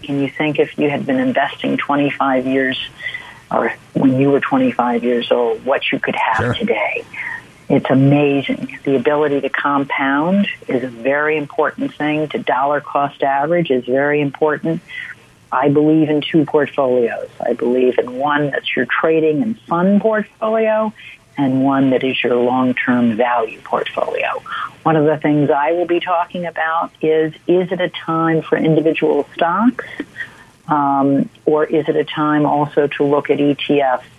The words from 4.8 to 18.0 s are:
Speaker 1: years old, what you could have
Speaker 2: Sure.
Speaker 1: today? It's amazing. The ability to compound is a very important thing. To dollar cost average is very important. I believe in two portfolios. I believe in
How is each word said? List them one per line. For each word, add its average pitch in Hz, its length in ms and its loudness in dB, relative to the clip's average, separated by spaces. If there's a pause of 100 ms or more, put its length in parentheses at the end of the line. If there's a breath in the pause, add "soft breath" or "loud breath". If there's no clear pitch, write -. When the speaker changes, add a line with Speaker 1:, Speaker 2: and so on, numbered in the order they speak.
Speaker 1:
years 120 300 0
old, 117 320 0
what 131 260 -2
you 139 80 -2
could - 160 -2
have - 220 -2
Speaker 2:
Sure. 123 160 -2
Speaker 1:
today? - 500 -2 (640 loud breath)
It's 135 220 2
amazing. 139 920 2
The 139 120 0
ability 143 460 2
to 135 80 -4
compound 143 1000 0 (200)
is 127 160 -2
a 131 40 -8
very 139 480 0
important 143 600 -4
thing. 151 320 -2
To 127 100 -6
dollar 143 420 0
cost - 440 -4
average 139 480 0
is 127 140 0
very 143 360 0
important. 151 600 -2 (680 loud breath)
I 131 180 0
believe 151 420 4
in 151 100 0
two 147 240 2
portfolios. 131 840 0 (140)
I 120 120 -2
believe 123 440 2
in 123 220 -2